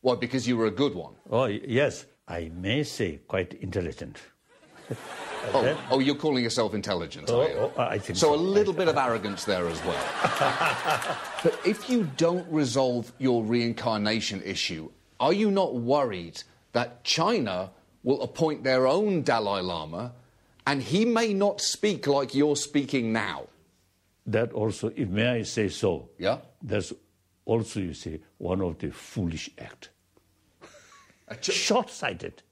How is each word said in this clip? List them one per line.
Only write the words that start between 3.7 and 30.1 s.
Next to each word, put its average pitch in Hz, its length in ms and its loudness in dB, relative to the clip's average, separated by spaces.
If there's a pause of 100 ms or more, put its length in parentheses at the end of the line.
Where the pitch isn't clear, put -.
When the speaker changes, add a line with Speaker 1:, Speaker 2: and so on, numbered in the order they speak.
Speaker 2:
<laughs> 117 80 -8 (560)
Speaker 1:
Oh, 131 100 6
Speaker 2:
Then 143 140 2 (120)
Speaker 1:
oh, 135 100 4
you're 139 160 4
calling 143 280 0
yourself 110 300 0
intelligent, 95 560 -4
Speaker 2:
Oh, 120 140 4
Speaker 1:
are 156 60 2
you? - 60 -4
Speaker 2:
oh, 123 220 0
I 120 200 0
think 101 220 -6
Speaker 1:
So 165 80 6
Speaker 2:
so. 147 80 6
Speaker 1:
a - 0 -
little 196 380 2
Speaker 2:
I 160 40 -4
Speaker 1:
bit 175 120 2
of 143 80 2
arrogance 110 480 -2
there 92 220 0
as 82 180 -4
well. 76 200 -2 (160)
Speaker 2:
<laughs> - 1200 0
Speaker 1:
But - 220 2
if 208 240 0
you 226 280 2
don't 175 340 2
resolve 127 680 0
your 123 260 4
reincarnation 110 960 0
issue, 85 460 -6 (320)
are 139 100 4
you 208 180 4
not 185 260 2
worried 117 680 -2 (300)
that - 320 -2
China 113 680 0 (320)
will 127 180 2
appoint 151 440 0
their 131 200 4
own 175 380 4
Dalai 104 380 2
Lama 87 500 -6 (560)
and 139 160 0
he 190 220 2
may 226 280 2
not 202 280 2
speak - 440 0
like 139 300 2
you're 143 220 4
speaking 127 560 0
now? 95 340 -4 (800)
Speaker 2:
That 117 260 2
also, 110 440 -2
if 113 120 -2
may 104 200 2 (120)
I 107 40 -4
say 101 260 0
so, 82 480 -2
Speaker 1:
Yeah? 104 220 0 (220)
Speaker 2:
that's 104 300 -4 (540)
also, 113 340 0
you 90 140 -4
see, 78 260 -10 (200)
one 92 220 -2
of 85 160 -2
the 69 140 -6
foolish - 680 -6
act. - 320 -18 (1400)